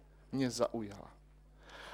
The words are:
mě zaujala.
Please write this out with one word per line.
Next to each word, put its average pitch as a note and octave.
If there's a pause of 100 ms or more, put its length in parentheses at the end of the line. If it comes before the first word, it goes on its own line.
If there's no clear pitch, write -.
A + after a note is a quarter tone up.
(320)
mě C3
zaujala. A2 (840)